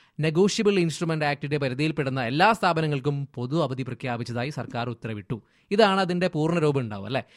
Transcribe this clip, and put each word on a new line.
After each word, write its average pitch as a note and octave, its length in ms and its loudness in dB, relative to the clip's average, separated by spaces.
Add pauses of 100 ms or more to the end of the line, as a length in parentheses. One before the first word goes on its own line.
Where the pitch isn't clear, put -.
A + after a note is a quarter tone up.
(200)
നെഗോഷ്യബിൾ F#3+ 600 4
ഇൻസ്ട്രുമെന്റ് E3 460 0
ആക്ടിന്റെ C#3+ 320 -2
പരിധിയിൽപ്പെടുന്ന C3+ 680 -2
എല്ലാ D#3 300 4
സ്ഥാപനങ്ങൾക്കും D3 840 0
പൊതു C3+ 280 -2
അവധി B2 200 -4
പ്രഖ്യാപിച്ചതായി A#2+ 680 -6
സർക്കാർ B2 400 -6
ഉത്തരവിട്ടു. A2 520 -8 (300)
ഇതാണ് G3 300 4
അതിൻ്റെ F3+ 260 0
പൂർണ്ണ E3 320 0
രൂപം D3 200 2
ഉണ്ടാവും, G#2 260 -6
അല്ലേ? A#2+ 180 -4 (120)